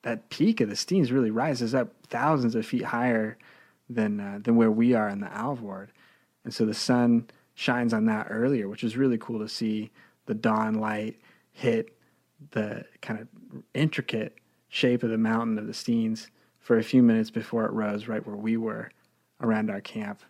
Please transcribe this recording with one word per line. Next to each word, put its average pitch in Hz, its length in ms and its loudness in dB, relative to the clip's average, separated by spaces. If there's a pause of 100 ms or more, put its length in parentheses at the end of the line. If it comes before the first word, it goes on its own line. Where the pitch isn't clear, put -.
that 117 300 -8
peak 220 320 2
of 104 80 2
the 107 60 -6
Steens 160 360 2
really 127 180 2
rises 120 440 -2
up 123 180 0 (140)
thousands 127 480 2
of 110 100 0
feet 123 200 -4
higher 117 520 0 (540)
than, 107 280 0
uh, 101 240 -8
than 117 140 4
where 113 140 6
we 117 240 4
are 107 160 2
in 101 100 -6
the 98 100 -8
Alvord. 107 640 -8 (520)
And 110 100 -10
so 117 100 0
the 107 80 0
sun 120 560 2 (260)
shines 120 380 0
on 110 140 2
that 107 240 0
earlier, 113 360 0
which 104 160 -8
is 117 140 -4
really 127 220 2
cool 113 220 -6
to 107 80 -6
see 107 420 -4 (340)
the 107 100 -4
dawn 110 420 0
light 107 440 -4 (320)
hit 113 420 -2 (580)
the 110 300 -4 (200)
kind 110 180 -8
of 117 80 -16 (460)
intricate 131 600 -2 (360)
shape 123 320 2
of 117 80 0
the 113 80 0
mountain 113 400 0
of 107 80 -8
the 110 80 -10
Steens 113 540 -2 (300)
for 117 200 4
a 110 40 2
few 127 200 6
minutes 113 260 6
before 113 380 -2
it - 60 -2
rose 107 360 -4
right 107 180 -4
where 104 80 -10
we 110 220 -2
were 113 340 -6 (520)
around 107 280 2
our 101 120 -6
camp. 104 480 -10